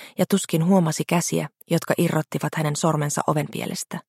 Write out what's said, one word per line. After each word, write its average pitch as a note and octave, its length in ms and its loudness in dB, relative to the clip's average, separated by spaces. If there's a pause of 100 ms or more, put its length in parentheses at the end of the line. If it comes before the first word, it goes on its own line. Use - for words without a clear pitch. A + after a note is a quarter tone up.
(180)
ja F#3 120 2
tuskin E3+ 360 2
huomasi F3 420 4
käsiä, E3 420 0 (220)
jotka - 260 0
irrottivat D#3 580 0
hänen D3+ 200 -2
sormensa D3+ 520 0
ovenpielestä. - 800 -4